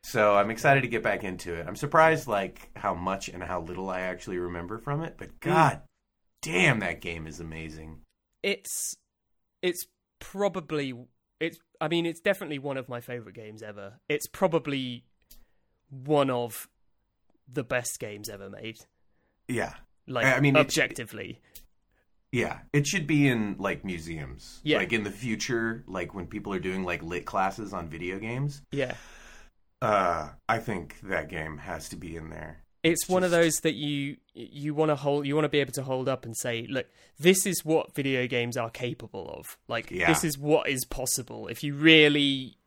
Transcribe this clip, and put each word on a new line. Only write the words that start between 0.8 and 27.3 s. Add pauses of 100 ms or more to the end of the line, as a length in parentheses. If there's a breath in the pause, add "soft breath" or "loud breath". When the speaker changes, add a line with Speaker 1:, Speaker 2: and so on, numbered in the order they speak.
Speaker 1:
to
get
back
into
it.
I'm
surprised,
like,
how
much
and
how
little
I
actually
remember
from
it,
but
Speaker 2:
Mm.
Speaker 1:
god (600)
damn,
that
game
is
amazing. (420)
Speaker 2:
It's, (640)
it's (320)
probably, (460)
it's, (220)
I
mean,
it's
definitely
one
of
my
favorite
games
ever. (140)
It's
probably (880 soft breath)
one
of (840)
the
best
games
ever
made. (680)
Speaker 1:
Yeah. (320)
Speaker 2:
Like,
Speaker 1:
I,
I
mean,
it
Speaker 2:
objectively. (920 loud breath)
Speaker 1:
Yeah, (120)
it
should
be
in,
like,
museums.
Speaker 2:
Yeah.
Speaker 1:
Like,
in
the
future,
like,
when
people
are
doing,
like,
lit
classes